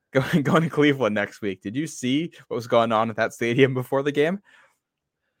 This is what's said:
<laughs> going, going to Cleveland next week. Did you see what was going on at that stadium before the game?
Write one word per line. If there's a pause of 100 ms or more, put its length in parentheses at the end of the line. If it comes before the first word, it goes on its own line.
<laughs>
going,
going
to
Cleveland
next
week.
Did
you
see (160)
what
was
going
on
at
that
stadium
before
the
game? (1000)